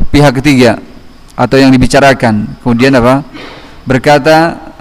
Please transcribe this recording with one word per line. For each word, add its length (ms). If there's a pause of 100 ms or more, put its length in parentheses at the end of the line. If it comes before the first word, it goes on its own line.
(100)
pihak 320
ketiga 400 (560)
atau 160
yang 160
dibicarakan. 880
Kemudian 400
apa? 240 (640)
Berkata 720 (220)